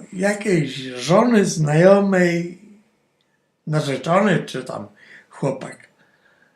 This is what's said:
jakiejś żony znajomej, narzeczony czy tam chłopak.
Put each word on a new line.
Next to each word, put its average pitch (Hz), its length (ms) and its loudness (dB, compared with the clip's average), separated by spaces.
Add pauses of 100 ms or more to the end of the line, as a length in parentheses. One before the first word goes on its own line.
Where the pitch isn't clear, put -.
(120)
jakiejś 185 640 -2
żony 165 680 2
znajomej, 175 1200 2 (1040)
narzeczony 156 760 0
czy 127 220 -10
tam 107 220 -12 (440)
chłopak. - 560 -8 (680)